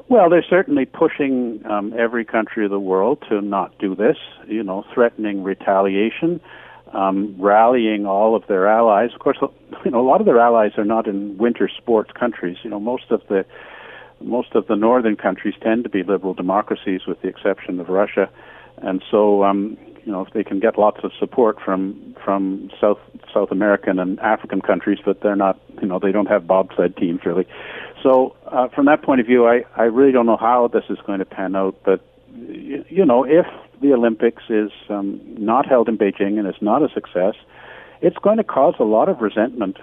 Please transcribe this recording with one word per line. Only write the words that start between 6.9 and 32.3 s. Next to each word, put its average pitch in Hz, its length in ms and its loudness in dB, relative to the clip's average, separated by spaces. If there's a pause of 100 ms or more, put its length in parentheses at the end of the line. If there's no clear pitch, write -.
um, 98 440 -2
rallying 107 720 2
all 104 280 2
of 98 120 -4
their 95 200 2
allies. 110 460 4
Of - 60 -20
course, - 180 -2 (480)
you 180 60 -2
know, 120 100 0
a 127 60 2
lot 180 140 4
of 220 40 -4
their 143 140 6
allies 117 380 4
are 104 80 -2
not 113 200 -2
in 101 320 -6
winter 113 320 0
sports - 440 -2
countries. 92 500 -6
You 113 80 -12
know, 104 80 -8
most 120 320 -8
of 113 160 0
the, 95 180 -2 (760)
most - 340 -6
of 104 100 0
the 113 100 -2
northern 113 400 2
countries 101 460 -4
tend 113 220 -2
to 113 60 -10
be 101 120 -2
liberal 92 320 -2
democracies, 95 720 -4
with - 160 -8
the 92 60 -6
exception 92 520 -6
of 87 100 -10
Russia. 95 380 0 (540)
And 95 300 -6
so, 104 320 4
um, 98 340 0 (280)
you 110 60 -8
know, 92 100 -6
if 95 120 -12
they 107 100 -4
can 98 160 -6
get 107 200 0
lots 104 240 2
of 92 160 -8
support 107 420 0
from, 95 640 -6
from 98 480 -4 (100)
South, 104 180 2 (340)
South 104 180 0
American 101 480 0
and 92 220 -4
African 107 400 -2
countries, 98 420 -2
but - 180 -4
they're 104 140 0
not, 98 240 0 (220)
you 107 60 -4
know, 92 120 -4
they 98 120 0
don't 98 160 0
have 95 200 0
bobsled 95 500 0
teams 87 280 -4
really. 90 200 -2 (560)
So, 131 340 2 (120)
uh, 127 220 -2
from 143 160 0
that 151 160 4
point 135 180 2
of 110 80 -2
view, 123 180 6
I, 120 200 2 (100)
I 113 80 0
really 127 300 4
don't 123 120 2
know 113 120 2
how 120 320 2
this 113 200 -2
is 98 160 -6
going 98 140 -6
to 95 60 -6
pan 95 320 -8
out. 95 260 -2
But, 95 160 0 (320)